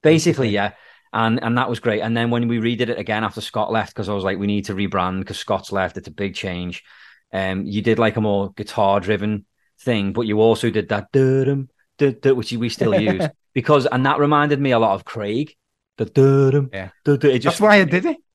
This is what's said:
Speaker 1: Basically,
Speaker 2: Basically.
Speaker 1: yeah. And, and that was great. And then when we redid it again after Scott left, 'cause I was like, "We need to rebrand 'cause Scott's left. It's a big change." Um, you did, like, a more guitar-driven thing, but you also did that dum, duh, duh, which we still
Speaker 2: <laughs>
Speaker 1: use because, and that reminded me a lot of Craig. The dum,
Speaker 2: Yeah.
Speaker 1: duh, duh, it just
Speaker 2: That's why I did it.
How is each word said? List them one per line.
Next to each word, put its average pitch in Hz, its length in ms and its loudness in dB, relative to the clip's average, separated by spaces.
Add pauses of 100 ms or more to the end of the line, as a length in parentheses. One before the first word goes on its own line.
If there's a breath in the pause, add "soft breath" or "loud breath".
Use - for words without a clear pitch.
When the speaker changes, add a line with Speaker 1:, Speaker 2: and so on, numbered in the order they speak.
Speaker 1:
Basically, 156 440 4
Speaker 2:
Basically. - 20 0
Speaker 1:
yeah. 101 240 0 (400 soft breath)
And, 113 280 2
and 117 160 0
that 123 140 0
was 113 80 -4
great. 110 220 -2
And 113 160 -2
then 117 140 0
when 120 180 0
we 117 100 -2
redid 113 300 -2
it 120 100 -6
again 107 240 -4
after 110 180 -6
Scott - 300 -6
left, 110 240 -4
'cause 98 140 -6
I 104 40 -4
was 98 120 -4
like, 95 160 -2
"We 101 80 -2
need 104 160 -2
to 101 100 -8
rebrand 95 500 -4
'cause - 140 -12
Scott's - 320 -6
left. 95 260 -4
It's 90 120 -14
a 78 40 -18
big 98 220 -8
change." 90 480 -10 (500 soft breath)
Um, 95 320 -4
you 101 160 -4
did, 110 200 2
like, 110 160 2
a 113 40 -2
more 101 340 -2
guitar-driven 101 920 -2 (360)
thing, 101 300 -2
but 117 100 -2
you 107 180 0
also 113 280 4
did 98 200 -2
that 101 240 -4
dum, 135 560 0 (280)
duh, 139 140 2 (100)
duh, 135 140 4
which 120 160 -4
we 120 200 -4
still 113 240 0
Speaker 2:
<laughs> 107 60 4
Speaker 1:
use 104 280 0 (260)
because, 135 320 2
and 127 180 0
that 139 140 0
reminded 147 420 2
me 139 120 2
a 113 80 4
lot 104 140 2
of 98 100 -8
Craig. 113 500 -6 (420)
The 110 100 -4
dum, 139 680 4
Speaker 2:
Yeah. 95 180 -10 (140)
Speaker 1:
duh, 143 140 4
duh, 143 100 4
it 131 100 4
just 151 200 0
Speaker 2:
That's - 20 -2
why 208 200 6
I 185 40 4
did 175 220 0
it. 320 100 -2 (180)